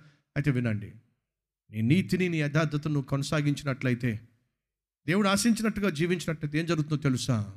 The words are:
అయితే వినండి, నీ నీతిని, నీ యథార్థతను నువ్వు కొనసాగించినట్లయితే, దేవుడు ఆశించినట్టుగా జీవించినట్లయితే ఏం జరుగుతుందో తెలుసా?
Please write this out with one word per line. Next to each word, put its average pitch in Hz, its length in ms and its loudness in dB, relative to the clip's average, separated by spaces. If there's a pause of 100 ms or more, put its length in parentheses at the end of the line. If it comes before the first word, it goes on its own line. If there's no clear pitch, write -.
(360)
అయితే 143 160 0
వినండి, 107 420 -2 (760)
నీ 107 100 -4
నీతిని, 180 480 4
నీ 165 120 0
యథార్థతను 147 520 0
నువ్వు 139 160 -2
కొనసాగించినట్లయితే, 135 1080 -2 (880)
దేవుడు 196 200 2
ఆశించినట్టుగా 208 640 2
జీవించినట్లయితే 160 680 -2
ఏం 170 60 -2
జరుగుతుందో 156 320 0
తెలుసా? 120 600 0